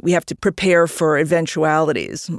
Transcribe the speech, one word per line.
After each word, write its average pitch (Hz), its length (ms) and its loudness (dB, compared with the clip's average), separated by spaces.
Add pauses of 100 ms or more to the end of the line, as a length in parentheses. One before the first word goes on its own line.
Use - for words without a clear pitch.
we 175 80 2
have 170 140 0
to - 100 -10
prepare 175 500 2
for 156 320 0
eventualities. 156 1200 0